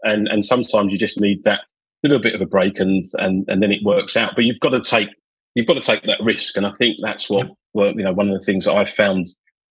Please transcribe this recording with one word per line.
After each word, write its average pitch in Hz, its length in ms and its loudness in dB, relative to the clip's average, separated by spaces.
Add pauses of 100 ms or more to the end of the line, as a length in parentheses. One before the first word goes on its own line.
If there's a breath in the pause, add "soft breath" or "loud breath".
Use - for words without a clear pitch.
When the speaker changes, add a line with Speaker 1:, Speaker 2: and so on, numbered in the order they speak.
Speaker 1:
And, 107 240 2
and 104 160 0
sometimes 107 480 0
you 98 60 -2
just 104 200 -2
need 101 240 2
that 104 200 0 (420)
little 143 160 4
bit 107 160 0
of 98 40 -4
a 92 60 -2
break, 98 320 2
and, 95 260 2 (100)
and, 95 340 0
and 98 140 2
then 104 100 2
it 101 100 -2
works 101 340 2
out. 107 200 -2
But 120 80 2
you've 120 160 0
got 151 100 2
to 127 100 0
take, 110 280 0 (480)
you've 117 100 0
got - 80 -4
to 135 60 -6
take - 240 -2
that - 180 -2
risk. - 340 -2
And 98 100 -2
I 101 120 -6
think 120 240 0
that's 107 260 -8
what, 98 200 0
Speaker 2:
Yeah. - 40 -18 (220)
Speaker 1:
well, 101 200 2
you 104 100 -4
know, 95 80 0
one 101 180 0
of 95 80 -2
the - 60 -10
things 95 220 0
that 82 80 2
I've 101 200 2
found, 95 320 0 (440)